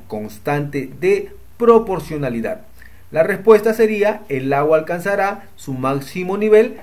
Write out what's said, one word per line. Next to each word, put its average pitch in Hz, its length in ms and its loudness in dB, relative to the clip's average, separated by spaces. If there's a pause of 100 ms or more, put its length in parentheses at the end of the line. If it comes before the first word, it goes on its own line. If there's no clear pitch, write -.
constante 143 800 -6 (120)
de 196 300 0 (280)
proporcionalidad. 156 1040 0 (480)
La 156 140 2
respuesta 214 500 4
sería, 214 540 0
el 135 240 -4
agua 151 260 2
alcanzará 196 760 -4
su - 180 -10
máximo 143 640 -4
nivel 214 440 4